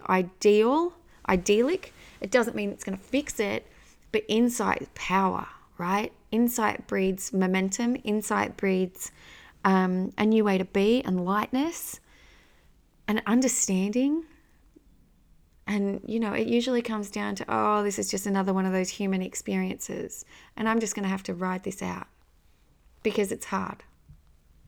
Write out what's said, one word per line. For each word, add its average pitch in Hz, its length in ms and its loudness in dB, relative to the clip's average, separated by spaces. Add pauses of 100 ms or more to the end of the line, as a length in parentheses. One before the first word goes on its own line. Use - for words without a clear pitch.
ideal, 214 840 4 (340)
idyllic. 214 680 2 (260)
It 196 100 -6
doesn't 233 240 2
mean 208 160 -4
it's - 140 -12
gonna 196 140 -6
fix - 420 -4
it, 208 260 -4 (460)
but 214 160 0
insight 226 540 2
is - 120 -12
power, 185 520 0 (320)
right? 190 340 -2 (200)
Insight 226 540 0
breeds 190 460 -2
momentum. 190 720 2
Insight 208 540 -2
breeds, 185 520 -2 (540)
um, 185 540 2
a 208 80 2
new 220 180 4
way 196 140 2
to 185 80 -2
be 208 360 2
and 180 220 0
lightness 254 760 -2 (1080)
and 214 180 0
understanding. 247 1000 2 (1400)
And, 202 400 -2
you 220 140 -4
know, 220 140 -2
it 220 160 0
usually 240 340 2
comes 214 260 -4
down 208 280 -4
to, - 120 -6
"Oh, 214 360 2
this 202 140 -2
is 196 120 -4
just 196 160 -4
another 196 260 2
one 190 140 2
of 185 60 0
those 185 180 0
human 190 320 -2
experiences. - 1000 -6 (320)
And 220 120 -2
I'm 226 120 2
just 214 140 -2
gonna 196 140 -2
have 190 160 -2
to 190 100 -6
ride 185 280 -4
this 190 180 -8
out 180 280 -8 (960)
because 202 280 0
it's - 160 -8
hard." - 380 -6 (840)